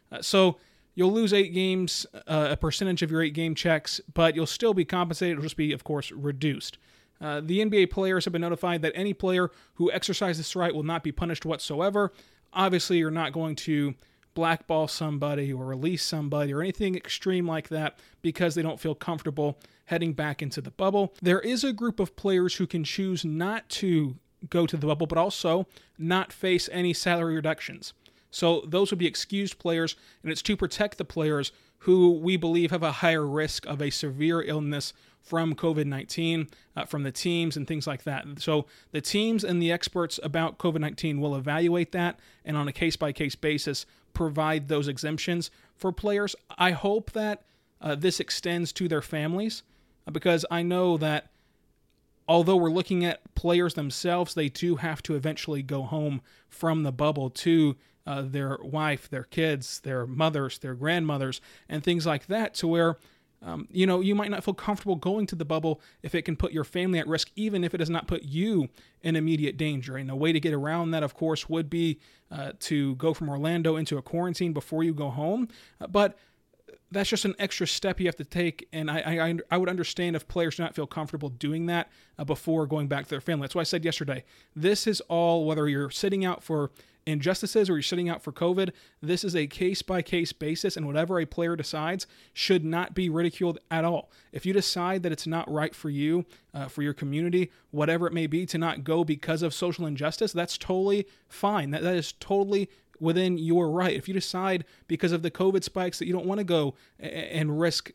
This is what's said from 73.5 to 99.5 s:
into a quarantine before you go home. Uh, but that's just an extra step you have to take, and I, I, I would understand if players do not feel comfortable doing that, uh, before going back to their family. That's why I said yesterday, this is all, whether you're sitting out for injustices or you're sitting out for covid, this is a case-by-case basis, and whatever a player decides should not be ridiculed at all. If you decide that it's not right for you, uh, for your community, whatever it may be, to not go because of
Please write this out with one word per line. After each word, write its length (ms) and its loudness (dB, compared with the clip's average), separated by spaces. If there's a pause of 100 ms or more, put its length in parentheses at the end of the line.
into 220 -2
a 40 -4
quarantine 500 -2
before 320 -2
you 120 2
go 160 -4
home. 360 0 (320)
Uh, 60 -8
but 320 2 (720)
that's 200 -2
just 140 0
an 140 0
extra 300 -2
step 320 -2
you 80 0
have 80 -2
to 100 -10
take, 480 -4
and 160 -4
I, 100 -2
I, 380 0 (140)
I 60 4
would 120 2
understand 460 -2
if 120 -6
players 280 0
do 80 -4
not 100 -4
feel 140 -4
comfortable 420 -6
doing 380 -2
that, 240 -2 (260)
uh, 60 -8
before 420 0
going 220 -2
back 160 -2
to 80 -14
their 100 -4
family. 220 -2
That's 100 -8
why 80 0
I 40 -2
said 200 -2
yesterday, 380 -4 (320)
this 320 2
is 140 0
all, 440 4
whether 220 2
you're 240 0
sitting 340 0
out 160 -2
for 300 -2 (340)
injustices 640 2
or 40 2
you're 80 2
sitting 280 0
out 140 -4
for 80 -10
covid, 400 0 (300)
this 220 0
is 120 -2
a 120 2
case-by-case 840 -2
basis, 420 -4
and 120 -4
whatever 320 0
a 60 0
player 300 -2
decides 520 -4 (260)
should 320 2
not 280 -2
be 160 0
ridiculed 500 0 (100)
at 160 2
all. 240 0 (220)
If 140 -8
you 80 2
decide 500 0
that 80 0
it's 160 -6
not 240 -4
right 240 -2
for 140 -8
you, 360 0 (280)
uh, 140 -8
for 140 -6
your 120 0
community, 580 0 (200)
whatever 360 2
it 60 -2
may 140 0
be, 200 0
to 100 -4
not 260 -2
go 200 2
because 380 0
of 120 0